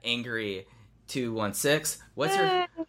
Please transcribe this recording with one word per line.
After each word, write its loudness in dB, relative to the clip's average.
angry -2
two -2
one -2
six. 2
What's 0
your, 4